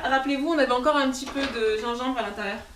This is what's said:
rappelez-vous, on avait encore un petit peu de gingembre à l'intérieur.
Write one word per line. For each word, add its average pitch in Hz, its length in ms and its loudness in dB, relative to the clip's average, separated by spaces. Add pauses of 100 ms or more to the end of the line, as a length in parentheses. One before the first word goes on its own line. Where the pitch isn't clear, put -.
rappelez-vous, 269 440 0
on 330 100 2
avait 254 140 2
encore 285 240 4
un 269 140 4
petit 262 160 -6
peu 277 140 -4
de 220 400 0
gingembre 240 380 -2
à 226 40 0
l'intérieur. 208 360 -6 (180)